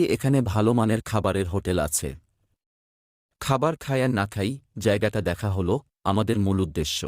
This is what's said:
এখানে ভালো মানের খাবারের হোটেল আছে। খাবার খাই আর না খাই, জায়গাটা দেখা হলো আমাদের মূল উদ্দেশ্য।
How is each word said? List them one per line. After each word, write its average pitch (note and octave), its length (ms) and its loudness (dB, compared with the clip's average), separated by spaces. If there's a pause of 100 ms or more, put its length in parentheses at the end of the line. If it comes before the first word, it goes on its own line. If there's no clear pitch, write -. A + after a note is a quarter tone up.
এখানে C3+ 380 2
ভালো G#2+ 300 2
মানের A2 300 2
খাবারের G2 460 0
হোটেল F#2 300 0
আছে। D2+ 300 -2 (1300)
খাবার C#3 360 0
খাই C3 260 -2
আর B2+ 80 2
না G2+ 160 0
খাই, G#2 240 -2 (280)
জায়গাটা G#2 420 2
দেখা F2+ 300 -2
হলো F#2 240 0 (300)
আমাদের G#2 340 2
মূল G2 220 2
উদ্দেশ্য। D#2+ 480 -4